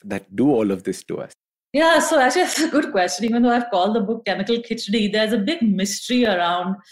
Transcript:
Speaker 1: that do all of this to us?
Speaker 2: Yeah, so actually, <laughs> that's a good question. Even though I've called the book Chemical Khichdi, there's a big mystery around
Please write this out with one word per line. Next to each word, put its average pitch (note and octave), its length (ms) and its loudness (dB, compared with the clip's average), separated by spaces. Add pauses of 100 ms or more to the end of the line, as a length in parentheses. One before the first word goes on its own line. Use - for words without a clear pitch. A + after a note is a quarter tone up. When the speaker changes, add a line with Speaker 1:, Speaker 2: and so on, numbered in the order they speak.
Speaker 1:
that G2 300 -10
do C3+ 160 2
all A2 180 2
of F#2 140 -4
this - 220 -6
to D#2+ 120 -8
us? - 160 -12 (400)
Speaker 2:
Yeah, D#4+ 260 4
so D#4+ 200 2
actually, C#4+ 240 4
<laughs> - 0 -
that's - 180 -2
a D#4+ 80 0
good - 220 0
question. F#3 340 -2
Even A#3 160 0
though A#3+ 100 4
I've A#3+ 200 0
called G3+ 240 0
the A3+ 60 2
book A3+ 240 -4
Chemical G3+ 320 -2
Khichdi, G#3 540 -2
there's G#3+ 220 0
a A#3+ 40 0
big D4+ 240 -2
mystery G#3+ 640 0
around F3+ 500 0 (160)